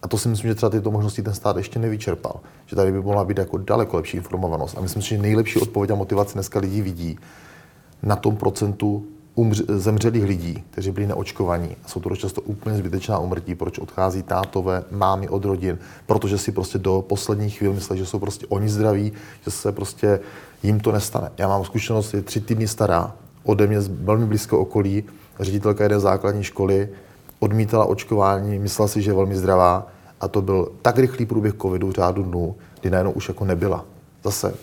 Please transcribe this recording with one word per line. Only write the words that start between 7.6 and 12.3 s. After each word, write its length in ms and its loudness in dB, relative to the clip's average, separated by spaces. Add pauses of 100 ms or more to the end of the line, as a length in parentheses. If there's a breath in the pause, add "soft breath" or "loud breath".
na 140 2
tom 200 0
procentu 680 -2 (300)
umř-, 280 4 (120)
zemřelých 480 2
lidí, 460 -2
kteří 200 -4
byli 160 -2
neočkovaní. 760 -2
A 40 -18
jsou 120 -8
to 80 -6
dost 100 -4
často 220 -6